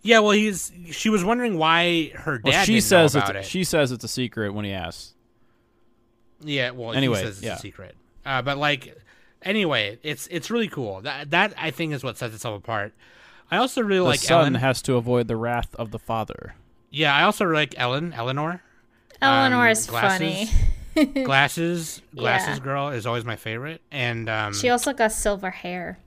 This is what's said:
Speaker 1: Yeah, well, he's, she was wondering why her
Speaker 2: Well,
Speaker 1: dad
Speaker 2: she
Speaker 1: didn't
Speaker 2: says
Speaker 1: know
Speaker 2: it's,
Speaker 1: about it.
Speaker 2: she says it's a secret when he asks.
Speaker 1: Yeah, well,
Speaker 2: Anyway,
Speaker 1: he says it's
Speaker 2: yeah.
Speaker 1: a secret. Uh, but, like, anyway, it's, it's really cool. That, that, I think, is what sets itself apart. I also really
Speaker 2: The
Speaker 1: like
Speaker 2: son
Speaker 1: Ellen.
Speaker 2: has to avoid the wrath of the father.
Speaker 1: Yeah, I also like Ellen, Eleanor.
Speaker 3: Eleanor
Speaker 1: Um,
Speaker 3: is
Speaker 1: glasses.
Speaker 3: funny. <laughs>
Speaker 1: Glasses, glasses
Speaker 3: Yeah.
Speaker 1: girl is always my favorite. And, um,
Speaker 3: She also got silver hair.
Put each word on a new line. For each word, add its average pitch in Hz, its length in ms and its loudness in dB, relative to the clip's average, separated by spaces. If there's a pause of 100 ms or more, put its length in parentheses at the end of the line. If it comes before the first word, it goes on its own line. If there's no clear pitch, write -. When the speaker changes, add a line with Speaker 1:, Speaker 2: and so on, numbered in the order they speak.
Speaker 1:
Yeah, 220 180 6
well, 214 100 4
he's, 208 420 2 (200)
she - 180 -2
was 208 120 2
wondering 226 360 0
why 165 560 4
her 135 280 -4
Speaker 2:
Well, 127 100 2
Speaker 1:
dad 185 120 4
Speaker 2:
she 202 80 2
Speaker 1:
didn't 226 120 4
Speaker 2:
says 160 300 8
Speaker 1:
know 147 60 4
Speaker 2:
it's, 101 80 0
Speaker 1:
about 98 80 -4
it. 98 80 -8
Speaker 2:
she 180 200 -2
says 143 280 0
it's 117 100 -10
a 117 60 -10
secret 110 460 -4
when 104 100 -6
he 98 80 -6
asks. 85 400 -10 (1300)
Speaker 1:
Yeah, 139 280 -2
well, 117 240 -8
Speaker 2:
Anyway, 123 240 2
Speaker 1:
he - 80 -4
says 101 100 -10
it's 98 100 -12
Speaker 2:
yeah. 101 100 -6
Speaker 1:
a - 20 -12
secret. 98 360 -16 (300)
Uh, 135 160 -2
but, 139 160 -4
like, 143 400 -4 (460)
anyway, 143 600 -2
it's, 147 280 -8
it's 175 200 -8
really 226 180 -2
cool. 101 320 -8
That, 143 300 -8
that, 190 260 2
I 160 140 -4
think, 156 220 -6
is 139 120 -8
what 117 140 -6
sets 113 160 -8
itself 107 240 -8
apart. 104 340 -6 (580)
I 170 60 0
also 254 240 0
really 202 200 2
Speaker 2:
The 180 40 4
Speaker 1:
like 147 160 2
Speaker 2:
son 165 200 6
Speaker 1:
Ellen. 143 160 4
Speaker 2:
has 127 260 0
to 131 140 0
avoid 120 320 0
the 113 80 -2
wrath 117 400 -4
of 113 140 -8
the 110 80 -10
father. - 560 -8 (360)
Speaker 1:
Yeah, 143 240 2
I 147 80 6
also 208 240 4
like 151 320 2
Ellen, 135 340 -2
Eleanor. 143 500 -4 (600)
Speaker 3:
Eleanor 269 420 4
Speaker 1:
Um, 233 60 6
Speaker 3:
is 220 160 0
Speaker 1:
glasses. 202 320 2
Speaker 3:
funny. 185 320 -2 (420)
<laughs> 277 320 2
Speaker 1:
Glasses, 165 800 0 (140)
glasses 123 420 0
Speaker 3:
Yeah. 131 60 -12
Speaker 1:
girl 139 240 -2
is 120 180 -6
always 120 180 -2
my 113 120 -6
favorite. 127 440 -10 (120)
And, 120 360 -4
um, 107 240 -2
Speaker 3:
She 104 180 -2
also 247 220 0
got 220 200 0
silver 196 380 -4
hair. 180 560 -10